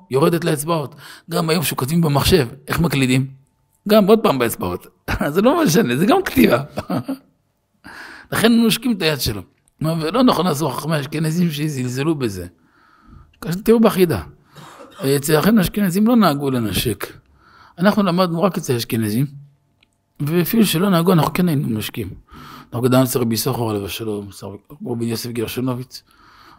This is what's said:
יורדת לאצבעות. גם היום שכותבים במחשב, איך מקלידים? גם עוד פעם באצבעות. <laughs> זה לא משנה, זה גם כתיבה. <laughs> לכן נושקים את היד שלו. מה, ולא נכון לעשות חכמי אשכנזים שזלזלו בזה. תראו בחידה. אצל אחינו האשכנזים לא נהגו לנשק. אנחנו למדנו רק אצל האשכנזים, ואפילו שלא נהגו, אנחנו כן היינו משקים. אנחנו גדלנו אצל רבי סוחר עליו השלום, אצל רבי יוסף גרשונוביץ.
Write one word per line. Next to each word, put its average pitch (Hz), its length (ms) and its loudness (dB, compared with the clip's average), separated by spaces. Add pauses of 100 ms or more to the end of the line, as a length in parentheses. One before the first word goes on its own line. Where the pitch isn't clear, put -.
(100)
יורדת 160 340 2
לאצבעות. 156 500 -4 (360)
גם 165 200 -2
היום 160 120 0
שכותבים 139 380 -2
במחשב, 143 480 2 (200)
איך - 120 -4
מקלידים? 135 460 2 (600)
גם 208 180 6
עוד 226 160 6
פעם 143 160 0
באצבעות. 104 480 -4 (240)
<laughs> - 240 -4
זה 190 80 2
לא 311 220 4
משנה, 156 320 2
זה 170 100 2
גם 359 180 4
כתיבה. - 380 4 (840)
<laughs> - 840 -20
לכן 202 200 2
נושקים 226 400 2
את 190 100 -4
היד 151 180 0
שלו. 104 220 -4 (380)
מה, 160 200 -2
ולא 170 220 0
נכון 233 240 2
לעשות 147 260 -2
חכמי 147 280 -4
אשכנזים 160 500 -2
שזלזלו 143 640 -2
בזה. 101 320 -4 (1160)
תראו 226 160 6
בחידה. 170 420 2 (920)
אצל 147 220 2
אחינו 202 200 4
האשכנזים 196 480 0
לא 247 100 4
נהגו 143 340 2
לנשק. 107 560 -2 (720)
אנחנו 202 240 2
למדנו 170 400 0
רק 190 160 0
אצל 147 160 -2
האשכנזים, 113 520 -2 (920)
ואפילו 175 460 2
שלא 196 240 0
נהגו, 170 220 4
אנחנו 160 200 2
כן 185 160 0
היינו 143 200 -2
משקים. 107 420 -6 (640)
אנחנו 120 160 0
גדלנו 127 160 6
אצל 123 140 -2
רבי 113 180 0
סוחר 110 340 -4
עליו 101 140 -4
השלום, 104 440 -8
אצל 98 180 -16 (400)
רבי 117 180 -4
יוסף 117 260 -6
גרשונוביץ. 123 720 -6 (560)